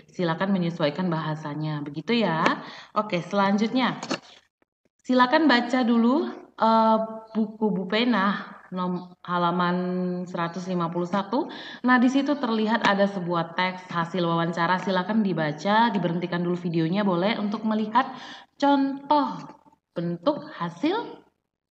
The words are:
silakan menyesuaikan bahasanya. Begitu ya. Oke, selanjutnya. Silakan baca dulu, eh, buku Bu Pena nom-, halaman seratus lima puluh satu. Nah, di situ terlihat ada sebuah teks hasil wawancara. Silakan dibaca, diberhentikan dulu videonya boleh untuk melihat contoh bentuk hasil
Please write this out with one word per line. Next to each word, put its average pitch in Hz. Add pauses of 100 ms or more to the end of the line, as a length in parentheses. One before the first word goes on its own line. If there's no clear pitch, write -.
silakan 185
menyesuaikan 170
bahasanya. 156
Begitu 160
ya. 170 (480)
Oke, 196
selanjutnya. 202 (1040)
Silakan 254
baca 240
dulu, 240 (320)
eh, 220 (360)
buku 214
Bu 185
Pena 214 (320)
nom-, 180
halaman 175 (540)
seratus 175
lima 175
puluh 175
satu. 220 (320)
Nah, 254
di 240
situ 277
terlihat 220
ada 202
sebuah 170
teks 185
hasil 175
wawancara. 170
Silakan 196
dibaca, 190
diberhentikan 175
dulu 175
videonya 175
boleh 190
untuk 214
melihat 214 (480)
contoh 277 (480)
bentuk 175
hasil 302 (520)